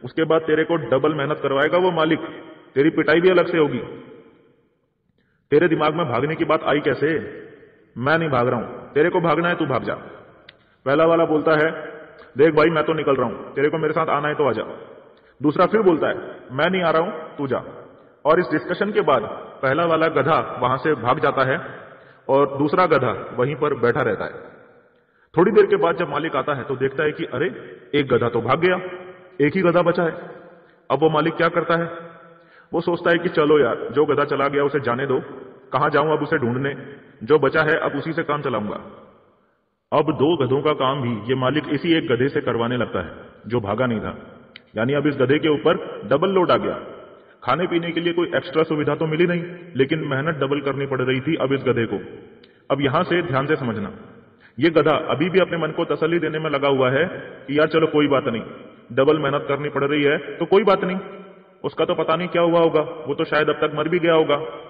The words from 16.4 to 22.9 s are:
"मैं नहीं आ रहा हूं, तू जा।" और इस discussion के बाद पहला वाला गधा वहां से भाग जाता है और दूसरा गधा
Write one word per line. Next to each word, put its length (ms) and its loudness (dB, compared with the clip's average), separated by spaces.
"मैं 180 0
नहीं 120 -2
आ 80 2
रहा 120 2
हूं, 80 -2
तू 360 -8
जा।" 160 -2
और 160 4
इस 120 0
discussion 400 -2
के 80 2
बाद 220 2
पहला 220 2
वाला 220 2
गधा 560 0
वहां 140 0
से 180 0
भाग 240 0
जाता 260 0
है 160 -2
और 300 2
दूसरा 280 2
गधा 520 0